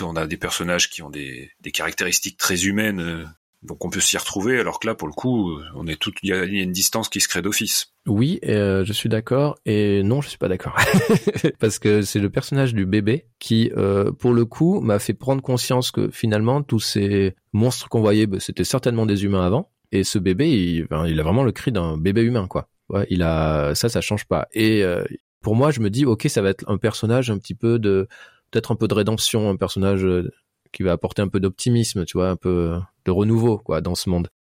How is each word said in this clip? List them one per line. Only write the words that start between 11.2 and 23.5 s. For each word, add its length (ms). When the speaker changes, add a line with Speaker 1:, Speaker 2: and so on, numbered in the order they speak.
Speaker 2:
Parce 200
que 220
c'est 180
le 100
personnage 440
du 120
bébé 400
qui, 380
euh, 340
pour 220
le 120
coup, 360
m'a 180
fait 140
prendre 280
conscience 500
que 200
finalement, 500
tous 200
ces 540
monstres 340
qu'on 140
voyait, 260
bah, 140
c'était 240
certainement 400
des 180
humains 220
avant, 260
et 100
ce 160
bébé, 320
il, 400
enfin, 160
il 120
a 40
vraiment 200
le 100
cri 180
d'un 260
bébé 240
humain, 260
quoi. 200
Ouais, 200
il 120
a, 540